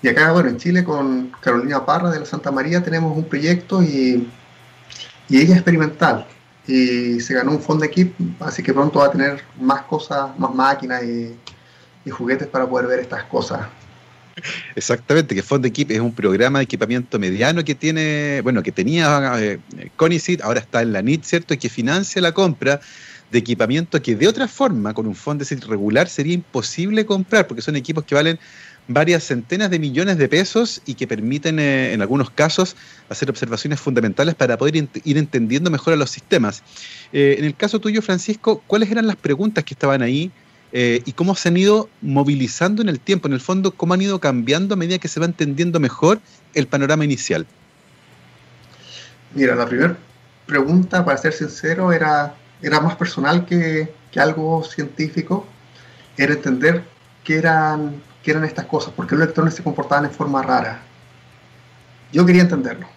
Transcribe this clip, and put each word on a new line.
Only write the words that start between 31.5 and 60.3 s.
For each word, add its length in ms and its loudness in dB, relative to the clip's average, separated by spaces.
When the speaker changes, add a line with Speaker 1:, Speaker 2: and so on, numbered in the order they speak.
Speaker 2:
eh, 340 0
en 80 -2
algunos 300 0
casos, 440 0
hacer 200 -6
observaciones 500 -4
fundamentales 560 0
para 220 0
poder 180 0
int-, 300 -4
ir 140 2
entendiendo 500 0
mejor 240 0
a 20 4
los 140 0
sistemas. 540 0
Eh, 240 4
en 80 -2
el 100 -2
caso 240 -2
tuyo, 220 0
Francisco, 680 -2
¿cuáles 240 2
eran 160 0
las 80 0
preguntas 480 -2
que 120 -10
estaban 260 2
ahí, 300 0
eh, 300 2
y 80 -8
cómo 220 0
se 140 0
han 80 4
ido 300 4
movilizando 800 0
en 80 0
el 100 -2
tiempo? 280 -2
En 60 0
el 60 -2
fondo, 320 0
¿cómo 220 -2
han 80 2
ido 180 0
cambiando 540 0
a 40 0
medida 200 -2
que 100 -8
se 120 -6
va 80 0
entendiendo 520 -2
mejor 400 2
el 120 0
panorama 380 0
inicial? 400 -2
Speaker 1:
Mira, 220 2
la 120 0
primera 280 2
pregunta, 600 2
para 120 2
ser 160 0
sincero, 600 -2
era, 420 0
era 200 0
más 140 0
personal 500 0
que, 480 0
que 80 -4
algo 440 0
científico. 840 -6
Era 160 2
entender 500 0
qué 140 -2
eran, 640 0
qué 80 -2
eran 140 0
estas 200 -8
cosas, 300 -6
por 100 -8
qué 100 -4
los 100 4
electrones 280 0
se 100 -12
comportaban 420 -2
en 60 -6
forma 300 -4